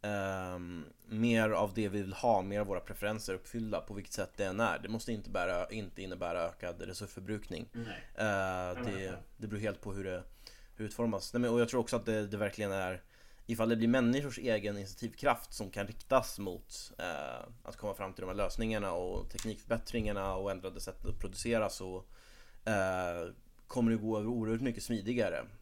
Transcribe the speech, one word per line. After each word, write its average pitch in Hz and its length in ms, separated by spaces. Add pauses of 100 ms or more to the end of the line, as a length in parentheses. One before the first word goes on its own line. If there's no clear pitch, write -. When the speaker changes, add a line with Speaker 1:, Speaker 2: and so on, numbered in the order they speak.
Speaker 1:
ehm, 92 840 (200)
mer 113 440
av 101 240
det 104 160
vi 101 120
vill 95 120
ha, 110 280
mer 98 180
av 104 80
våra 95 120
preferenser 104 540
uppfyllda 107 480
på - 120
vilket 101 200
sätt - 220
det 101 100
än 95 140
är. 101 200
Det 98 100
måste 113 220
inte 107 180
bära, 90 400
inte 104 320
innebära 87 400
ökad 85 400
resursförbrukning. 95 920
Speaker 2:
Nej. 117 320 (120)
Speaker 1:
Eh, 95 680
det, 95 280 (240)
det 110 100
beror 101 120
helt 104 220
på 104 120
hur 98 100
det, 92 200 (520)
hur 110 80
det - 0
utformas. 107 500
Nej, 120 80
men, 120 100
och 120 100
jag 117 80
tror 127 100
också 117 160
att 107 100
det, 107 220
det 101 100
verkligen 101 340
är, 92 320 (420)
ifall 113 240
det 117 60
blir 113 120
människors 127 520
egen 104 380
initiativkraft 117 760
som 98 160
kan 101 180
riktas - 520
mot, - 580
eh, 71 520 (140)
att - 140
komma 104 160
fram 95 200
till - 80
de 92 60
här 92 80
lösningarna 104 560
och 90 380
teknikförbättringarna 107 1080
och 98 160
ändrade 92 300
sätt - 240
att - 140
producera, 107 500
så, 92 340 (600)
eh, 92 680 (340)
kommer 117 240
det 113 60
gå 110 200
över 107 100
oerhört 113 340
mycket 117 220
smidigare 101 640 (160)